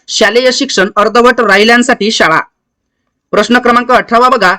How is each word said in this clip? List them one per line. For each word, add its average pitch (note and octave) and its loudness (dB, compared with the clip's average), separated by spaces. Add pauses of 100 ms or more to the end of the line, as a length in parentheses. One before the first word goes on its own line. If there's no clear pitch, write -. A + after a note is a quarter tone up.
शालेय A#3 0
शिक्षण B3+ -2
अर्धवट A#3 2
राहिल्यांसाठी A3 0
शाळा. D#3+ 0 (880)
प्रश्न A3 0
क्रमांक A#3+ 0
अठरावा A#3 0
बघा, G3 0